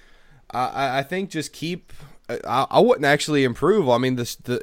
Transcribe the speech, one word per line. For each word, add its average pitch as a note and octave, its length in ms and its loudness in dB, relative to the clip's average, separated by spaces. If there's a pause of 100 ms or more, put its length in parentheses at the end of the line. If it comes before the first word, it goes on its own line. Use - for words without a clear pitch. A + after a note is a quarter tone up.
(520)
I, B2 140 -4
I, C3 340 -4
I C#3 40 -2
think F#3+ 260 -6
just D#3 240 -8
keep, E3+ 400 -10 (360)
I, A#2 160 -6
I, B2+ 260 0
I - 80 4
wouldn't F#3+ 260 4
actually D3 380 2
improve. C#3+ 460 2
I A#2+ 80 4
mean, B2+ 180 0
this, A#2+ 200 -6
the, A#2+ 280 -6